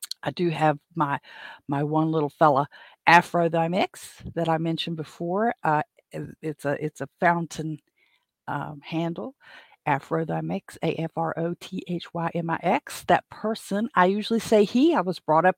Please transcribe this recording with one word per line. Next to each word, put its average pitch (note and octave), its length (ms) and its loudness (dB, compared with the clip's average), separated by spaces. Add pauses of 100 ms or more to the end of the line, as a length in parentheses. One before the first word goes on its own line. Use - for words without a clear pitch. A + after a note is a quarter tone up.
(240)
I C#3+ 80 -4
do F3 180 -2
have D3+ 300 2 (160)
my, C#3+ 240 -2 (480)
my D3 160 -2
one D#3 260 0
little D#3 200 0
fella, D3 400 4 (360)
Afro E3+ 440 6
Thy E3 180 0
Mix, - 560 -6 (120)
that E3 120 -2
I D#3+ 100 2
mentioned E3 380 -4
before. F3+ 600 -4 (100)
Uh, D3+ 180 2 (300)
it, D3+ 160 -10 (120)
it's D#3 220 -8
a, C#3+ 180 -2
it's D3+ 200 -8
a C#3 80 -8 (100)
Fountain, E3 600 0 (680)
um, D3 340 -8
handle. E3+ 540 -6 (520)
Afrothymics, D#3+ 960 -4
A E3 120 0
F D#3+ 200 -6
R E3 220 -2
O E3+ 220 -4
T - 280 -10
H F3 260 -8
Y E3+ 220 -4
M E3 140 -4
I D#3+ 120 -4
X. - 460 -2
That - 220 2
person, G#3+ 680 -6
I F3+ 120 6
usually G#3 320 0
say G#3 260 4
he. C#4+ 280 2
I A3+ 80 2
was F3+ 180 -4
brought D#3+ 260 2
up F#3 120 6